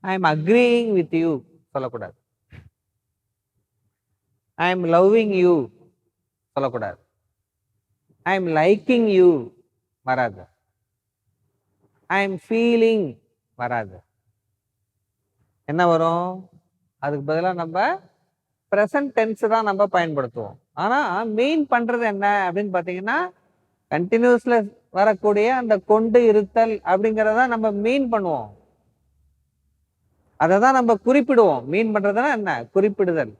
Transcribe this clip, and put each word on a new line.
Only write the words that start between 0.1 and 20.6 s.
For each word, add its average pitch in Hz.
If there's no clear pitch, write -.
am 185
agreeing 233
with 165
you 165
சொல்லக்கூடாது. 120
I 180
am 180
loving 208
you 180
சொல்லக்கூடாது. 117
I 196
am 175
liking 220
you 180
வராது. 117
I -
am 190
feeling 226
வராது. 113
என்ன 170
வரும்? 165
அதுக்கு 143
பதிலா 170
நம்ம 175
ப்ரெசன்ட் 247
டென்ஸ் 220
தான் 226
நம்ம 196
பயன்படுத்துவோம். 135